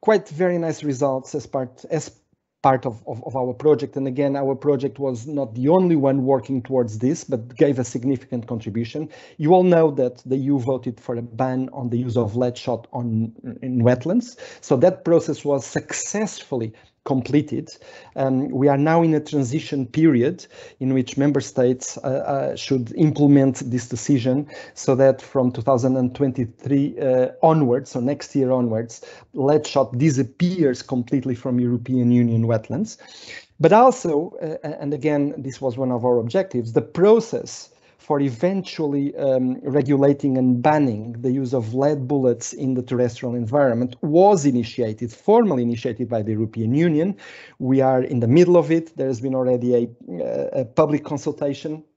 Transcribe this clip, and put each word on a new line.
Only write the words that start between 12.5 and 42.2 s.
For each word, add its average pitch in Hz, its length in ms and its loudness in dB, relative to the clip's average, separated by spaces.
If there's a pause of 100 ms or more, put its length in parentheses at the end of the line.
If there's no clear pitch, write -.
shot 117 360 -6
on, 113 400 -4 (300)
in 127 200 -2
wetlands. 123 540 0 (240)
So - 160 0
that 185 280 2
process 165 400 2
was 143 220 -2
successfully - 1040 -8 (320)
completed. 139 680 -2 (460)
Um, 135 320 0
we 131 180 0
are 139 120 4
now 160 240 4
in 160 100 4
a 151 80 2
transition 143 640 -4
period 151 600 2 (340)
in 131 140 0
which 131 240 -2
member 139 240 2
states, 127 560 -2
uh, - 20 -16
uh, 139 560 -4
should 127 400 -4
implement 143 760 4
this 120 180 -4
decision 127 600 -2 (240)
so - 220 0
that 131 260 4
from 127 320 -2
two 120 80 -10
thousand 131 380 2
and 123 160 -2
twenty-three, 135 840 -2
uh, 127 300 2 (140)
onwards, 143 480 2
so 131 100 -6
next 143 340 -6
year 131 160 2
onwards, 117 540 -2 (300)
lead 151 320 2
shot 131 320 0
disappears 143 840 0
completely 131 540 -4
from 123 260 -4
European 123 500 0
Union 117 360 2
wetlands. 117 500 -4 (640)
But 165 140 6
also, 190 640 4
uh, 160 260 -8 (140)
and 143 140 -4
again, 147 420 0
this 127 240 -10
was 127 160 -4
one 127 160 -2
of 120 140 -2
our 123 120 4
objectives, 117 540 -2
the 143 80 2
process 208 880 0 (300)
for 147 220 -2
eventually, 143 960 -2
um, 131 460 0
regulating 139 720 2
and 127 260 2
banning 127 500 0 (100)
the 127 100 0
use 131 220 -2
of 113 180 -2
lead 139 340 0
bullets 127 460 0